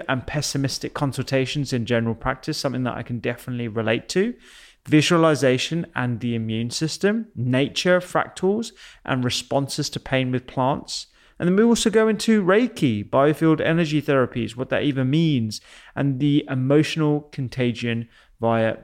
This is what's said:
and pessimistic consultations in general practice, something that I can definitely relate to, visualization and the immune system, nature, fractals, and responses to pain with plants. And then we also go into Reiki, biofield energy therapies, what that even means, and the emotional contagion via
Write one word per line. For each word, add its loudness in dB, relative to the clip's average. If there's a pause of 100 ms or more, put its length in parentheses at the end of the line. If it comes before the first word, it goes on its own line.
and -2
pessimistic -4
consultations -2
in -2
general 0
practice, -6
something -4
that -4
I -8
can -8
definitely -6
relate -2
to, 0 (520)
visualization 4
and -2
the -2
immune -2
system, -2
nature, 2
fractals, -2 (340)
and -2
responses -2
to -8
pain -2
with -4
plants. -4 (320)
And 0
then 2
we 6
also 4
go 4
into 2
Reiki, 2
biofield 4
energy 0
therapies, 0
what -6
that 0
even 0
means, 0 (340)
and 0
the 2
emotional 0
contagion -4 (320)
via 0